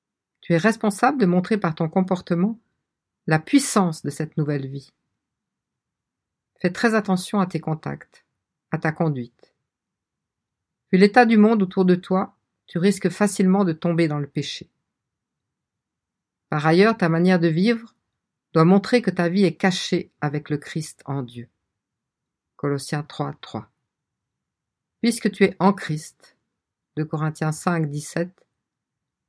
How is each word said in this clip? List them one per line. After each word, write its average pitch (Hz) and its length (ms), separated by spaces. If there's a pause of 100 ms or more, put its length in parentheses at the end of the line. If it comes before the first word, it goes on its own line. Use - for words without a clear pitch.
(420)
Tu - 120
es 170 40
responsable 220 600
de 240 80
montrer 180 320
par 165 180
ton 160 140
comportement 185 720 (640)
la 156 140
puissance 190 640
de 143 60
cette 151 280
nouvelle 143 300
vie. 135 240 (1700)
Fais 180 120
très 220 220
attention 208 460
à 185 80
tes 185 120
contacts, - 640 (460)
à 160 80
ta 156 120
conduite. 143 640 (1400)
Vu 190 60
l'état 208 280
du 226 120
monde 214 240
autour 185 240
de 180 100
toi, 185 400 (320)
tu - 120
risques 185 300
facilement 202 540
de 170 100
tomber 165 340
dans 147 120
le 143 80
péché. - 420 (1800)
Par 151 160
ailleurs, 196 320
ta 175 100
manière 170 320
de 170 80
vivre 220 460 (600)
doit 165 120
montrer 196 380
que - 80
ta 175 180
vie 190 160
est 170 100
cachée - 560 (100)
avec 147 280
le 151 80
Christ - 480
en 139 160
Dieu. 120 260 (1080)
Colossiens 143 480
trois 143 380
trois. - 280 (1300)
Puisque 226 300
tu 202 120
es 190 160
en 190 120
Christ, - 640 (640)
deux 156 80
Corinthiens 156 460
cinq 160 360
dix-sept, 151 600 (800)